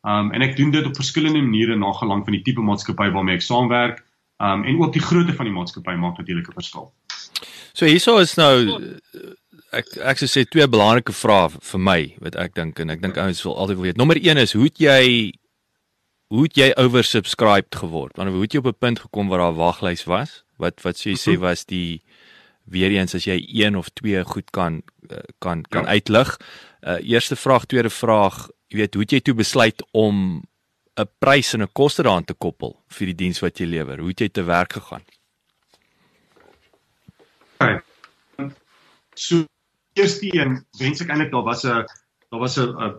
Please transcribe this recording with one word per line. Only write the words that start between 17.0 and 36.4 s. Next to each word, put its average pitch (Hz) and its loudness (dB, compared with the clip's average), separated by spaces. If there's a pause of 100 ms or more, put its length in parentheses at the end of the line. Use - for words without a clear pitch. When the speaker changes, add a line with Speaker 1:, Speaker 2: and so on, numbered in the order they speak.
Speaker 2:
geword? 80 -8
Want 95 -6
hoe 92 -2
het 110 -4
jy 151 0
op 127 -2
'n 117 -2
punt 120 0
gekom 101 -6
waar 92 0
daar 87 2
'n 80 -6
waglys 87 -2
was? 101 -4 (140)
Wat, 85 -6
wat - -4
sou - -6
jy 90 -2
sê 104 0
Speaker 1:
Mhm. 87 0
Speaker 2:
was 90 -2
die, 85 -6 (640)
weer 92 0
eens 95 0
as 90 -6
jy 92 -4
een 104 2
of 90 -6
twee 98 -4
goed - -10
kan, 82 -4 (280)
eh, - -16 (220)
kan, 85 -6
kan 82 -4
Speaker 1:
Ja. - -6
Speaker 2:
uitlig? 107 2 (440)
Eh, 87 -4 (140)
eerste 117 0
vraag, 131 2
tweede 117 0
vraag, 107 0 (200)
jy 101 -10
weet, 104 -2
hoe 101 0
het 107 -4
jy 139 4
toe 135 0
besluit 113 2 (100)
om 98 0 (540)
'n 107 -4 (100)
prys 135 2
en 110 -2
'n 95 -6
koste 143 0
daaraan 95 2
te - -10
koppel - -10
vir - -6
die 92 -4
diens 90 -4
wat - -4
jy 87 -4
lewer? 76 -6
Hoe 82 -8
het 92 -8
jy 107 0
te 92 -6
werk 87 0
gegaan? - -14 (2500)